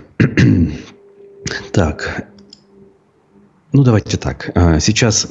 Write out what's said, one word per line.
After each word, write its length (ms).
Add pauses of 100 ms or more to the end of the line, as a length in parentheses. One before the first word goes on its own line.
(180)
<clears throat> 1500
Так. 560 (1500)
Ну, 100
давайте 340
так. 380
А, 240
сейчас 520